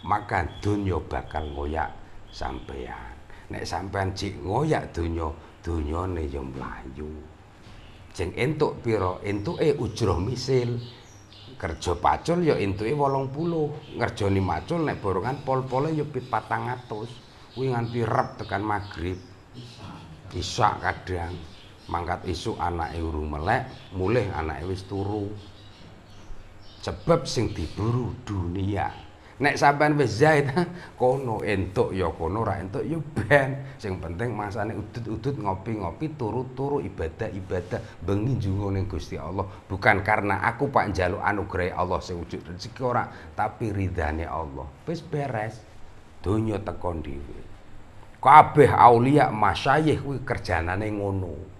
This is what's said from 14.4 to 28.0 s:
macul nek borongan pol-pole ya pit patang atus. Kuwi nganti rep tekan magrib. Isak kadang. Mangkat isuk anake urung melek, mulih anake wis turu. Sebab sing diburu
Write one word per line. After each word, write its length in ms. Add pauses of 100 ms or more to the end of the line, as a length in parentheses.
macul 400
nek 160
borongan 480
pol-pole 480
ya 80
pit 240
patang 400
atus. 400 (480)
Kuwi 160
nganti 320
rep 320
tekan 320
magrib. 480 (1200)
Isak 480
kadang. 480 (580)
Mangkat 400
isuk 320
anake 400
urung 320
melek, 320 (320)
mulih 380
anake 340
wis 160
turu. 400 (1600)
Sebab 400
sing 240
diburu 720